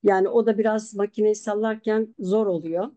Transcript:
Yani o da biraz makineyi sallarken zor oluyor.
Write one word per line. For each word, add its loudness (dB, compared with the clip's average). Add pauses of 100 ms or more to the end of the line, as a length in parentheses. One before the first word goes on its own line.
Yani 4
o 2
da 2
biraz -2
makineyi 0
sallarken -2
zor 0
oluyor. -2